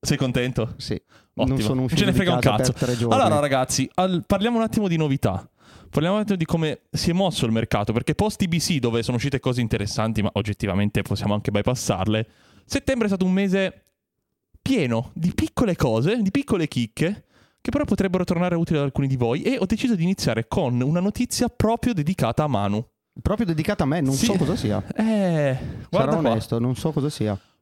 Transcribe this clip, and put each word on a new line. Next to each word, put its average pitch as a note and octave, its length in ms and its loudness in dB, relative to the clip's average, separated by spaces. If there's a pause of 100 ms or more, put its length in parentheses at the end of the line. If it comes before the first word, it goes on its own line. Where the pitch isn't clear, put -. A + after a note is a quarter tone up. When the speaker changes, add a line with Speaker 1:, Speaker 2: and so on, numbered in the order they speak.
Speaker 1:
Sei D3 160 0
contento? B2 600 -2
Speaker 2:
Sì. - 160 -8
Speaker 1:
Ottimo. - 640 -6
Speaker 2:
Non C3 60 0
sono G#2+ 140 0
Speaker 1:
Non B2+ 100 0
Speaker 2:
uscito B2+ 160 0
Speaker 1:
ce G3+ 40 4
ne F#3+ 60 2
Speaker 2:
di - 60 4
Speaker 1:
frega F3+ 160 2
un D#3+ 60 2
Speaker 2:
casa A2 180 2
Speaker 1:
cazzo. B2+ 140 2
Speaker 2:
per - 100 -4
tre B2 140 0
giorni. A#2 240 2
Speaker 1:
Allora, E3 200 4
ragazzi, C3+ 560 0
al-, F3+ 300 0
parliamo G#3+ 320 0
un A3+ 60 2
attimo A3 240 0
di E3+ 100 0
novità. C3 520 0 (400)
Parliamo E3 260 0
un G#3+ 60 0
attimo G#3 160 0
di D#3+ 80 0
come D#3+ 360 -2 (100)
si - 180 -2
è E3+ 40 2
mosso F3 320 0
il A2+ 60 2
mercato, A2+ 420 0
perché A#2+ 220 0
post G#3 280 0
I F#3+ 40 0
B E3+ 100 0
C, D#3+ 220 0
dove A#2 240 0
sono B2 140 -2
uscite C3 220 -2
cose B2 220 -2
interessanti, A2 600 -2
ma G2 120 0
oggettivamente G2+ 680 -2
possiamo G2+ 320 -2
anche G#2 180 -2
bypassarle, G#2+ 760 0 (380)
settembre C4 400 0
è G#3 40 0
stato F#3+ 160 0
un F#3 80 2
mese F#3+ 500 0 (800)
pieno B2+ 520 0
di E3+ 200 -2
piccole A#3 420 0
cose, C#3+ 460 2
di G3 100 2
piccole G#3 360 0
chicche, D3+ 580 -2 (340)
che - 120 -6
però D4 140 0
potrebbero F#3 380 0
tornare F3 320 0
utili E3+ 220 0
ad C#3+ 80 0
alcuni C#3 220 -2
di C3+ 100 0
voi, B2 240 0
e B3+ 180 0
ho F#3+ 60 0
deciso A3 300 0
di E3 80 0
iniziare B2+ 440 0
con B2 320 0
una D3 200 2
notizia A3 500 -2
proprio A#3 440 0
dedicata D3+ 500 0
a D3+ 40 0
Manu. G#2 380 -2 (360)
Speaker 2:
Proprio G#3+ 260 0
dedicata E3 360 0
a C#3 40 2
me? D#3 120 0
Non C3+ 140 2
Speaker 1:
Sì. C3+ 140 2
Speaker 2:
so G#3+ 80 2
cosa E3+ 200 0
sia. G2+ 260 -2 (140)
Speaker 1:
Eh, F3+ 640 0 (320)
guarda B3+ 220 2
Speaker 2:
Sarò E3 100 2
Speaker 1:
qua. C3+ 100 2
Speaker 2:
onesto, A2+ 280 -2
non B2 160 0
so D#3+ 160 -4
cosa D3+ 180 -2
sia. G#2+ 280 -2 (240)